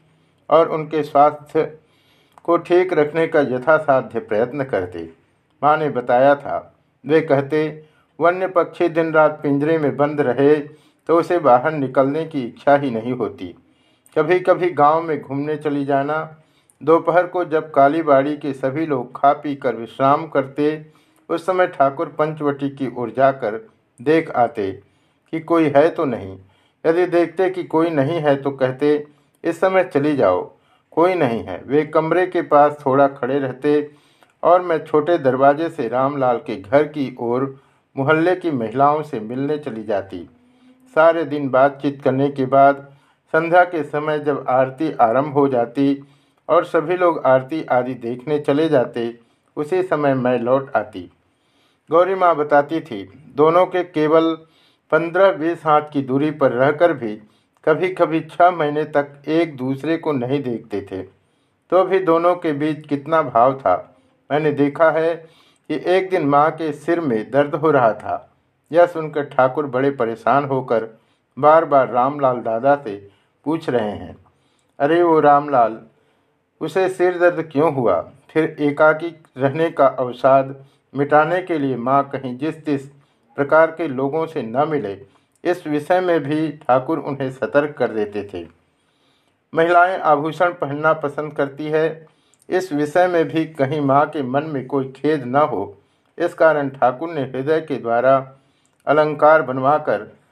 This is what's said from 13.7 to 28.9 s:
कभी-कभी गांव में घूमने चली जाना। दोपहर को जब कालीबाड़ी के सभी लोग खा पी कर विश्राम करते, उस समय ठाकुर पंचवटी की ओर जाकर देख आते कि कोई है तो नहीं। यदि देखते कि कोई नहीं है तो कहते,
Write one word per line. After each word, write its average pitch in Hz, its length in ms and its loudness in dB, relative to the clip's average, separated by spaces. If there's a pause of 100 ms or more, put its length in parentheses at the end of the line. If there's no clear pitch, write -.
कभी-कभी 180 520 0
गांव 147 320 2
में 160 200 -6
घूमने 147 360 -6
चली 143 280 -4
जाना। 151 500 -4 (480)
दोपहर 165 440 2
को 180 180 -4
जब 156 260 -4
कालीबाड़ी 143 640 2
के 147 160 -6
सभी 135 320 -4
लोग 127 360 -6
खा 143 120 4
पी 147 220 -8
कर 127 200 -4
विश्राम 135 520 0
करते, 151 580 -4 (440)
उस 165 160 -6
समय 180 220 0
ठाकुर 143 400 -2
पंचवटी 147 600 -4
की 139 280 -8
ओर 117 200 -6
जाकर 127 520 0 (320)
देख 156 300 0
आते 110 400 -2 (600)
कि 160 80 -6
कोई 160 360 0
है 151 140 6
तो 170 160 -4
नहीं। 98 340 -8 (460)
यदि 170 200 2
देखते 170 440 0
कि 185 140 -8
कोई 160 260 0
नहीं 156 320 -2
है 147 140 2
तो 139 160 -4
कहते, 143 560 -2 (360)